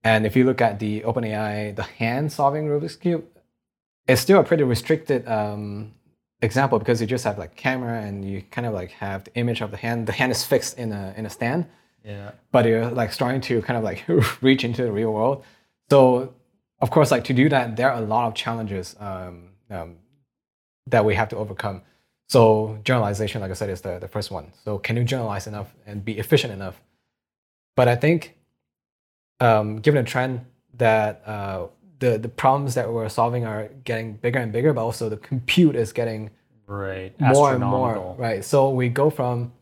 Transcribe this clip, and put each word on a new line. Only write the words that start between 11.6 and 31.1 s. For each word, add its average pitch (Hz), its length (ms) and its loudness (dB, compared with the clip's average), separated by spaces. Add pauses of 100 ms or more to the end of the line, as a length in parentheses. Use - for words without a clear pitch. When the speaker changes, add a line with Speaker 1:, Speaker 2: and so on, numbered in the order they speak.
Speaker 2:
Yeah. 101 280 -14 (200)
Speaker 1:
But 120 140 4
you're, 113 260 2
like, 120 220 -2
starting 131 280 -2
to 117 200 -2
kind 120 160 -4
of, 110 80 -4
like, - 180 -6 (200)
<laughs> - 180 -4
reach 131 240 4
into 120 180 -4
the 113 80 -2
real 107 220 -2
world. 123 320 0 (440)
So 131 440 6 (480)
of 135 100 0
course, 151 180 6
like, 123 160 2
to 131 80 -2
do 131 160 6
that, 120 280 0
there 127 120 2
are 120 120 -2
a 110 40 -4
lot 113 220 0
of 107 60 -4
challenges, 104 680 -6
um, 92 500 -12 (200)
um, 85 260 -12 (920)
that 113 180 4
we 110 80 2
have 110 160 0
to 110 80 -10
overcome. 101 460 -8 (440)
So 110 560 6
generalization, 107 560 -2
like 95 120 -6
I - 20 -8
said, 101 160 -6
is 90 120 -8
the, 90 180 -8
the 87 80 -12
first - 240 -8
one. 85 200 -12 (140)
So 104 140 -6
can 113 180 -4
you 120 60 0
generalize 117 420 -4
enough 104 300 -12 (100)
and 104 180 -12
be 107 140 -8
efficient 117 340 0
enough? 95 300 -12 (960)
But 123 120 6
I 120 80 4
think, 156 400 0 (1040)
um, 107 400 4
given 147 220 4
a - 20 -2
trend 127 420 -4 (280)
that, 110 520 2